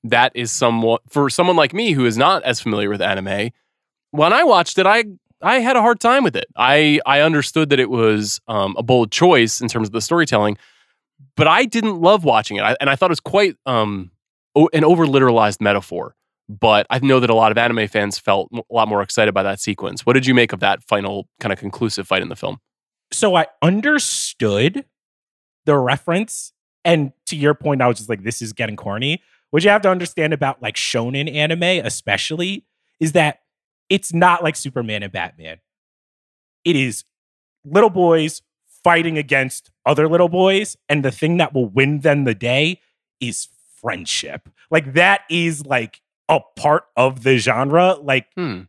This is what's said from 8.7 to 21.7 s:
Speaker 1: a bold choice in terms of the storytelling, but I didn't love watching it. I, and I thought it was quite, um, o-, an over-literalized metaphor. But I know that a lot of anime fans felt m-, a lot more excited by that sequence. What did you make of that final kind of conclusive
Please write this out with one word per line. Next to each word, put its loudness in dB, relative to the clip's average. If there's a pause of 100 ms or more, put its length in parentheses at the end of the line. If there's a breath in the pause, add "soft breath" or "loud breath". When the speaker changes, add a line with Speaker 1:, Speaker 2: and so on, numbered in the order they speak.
Speaker 1:
a -4
bold 2
choice 4
in -6
terms -4
of -12
the -6
storytelling, 0 (800 soft breath)
but 2
I 4
didn't -4
love 4
watching 0
it. -4
I, 0
and 0
I 2
thought 0
it -2
was -14
quite, 0
um, -4 (440)
o-, 6
an 2
over-literalized 2
metaphor. -2 (340)
But 2
I -2
know 4
that 2
a 4
lot 4
of 0
anime 0
fans -4
felt -2
m-, -8
a -14
lot 2
more -2
excited 0
by 0
that -4
sequence. -8
What 2
did 2
you 2
make 2
of -10
that -2
final -4 (120)
kind -4
of -6
conclusive -6